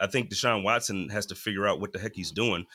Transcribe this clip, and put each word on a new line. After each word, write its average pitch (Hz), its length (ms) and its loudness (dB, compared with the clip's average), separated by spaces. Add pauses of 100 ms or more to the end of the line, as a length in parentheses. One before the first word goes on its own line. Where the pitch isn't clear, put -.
I 101 60 4
think 123 220 0
Deshaun 110 320 2
Watson 101 460 2
has 101 180 -4
to - 80 -10
figure 98 320 -2
out 90 140 2
what 98 140 -4
the 95 40 -6
heck 104 160 -6
he's 87 180 -6
doing, 92 420 0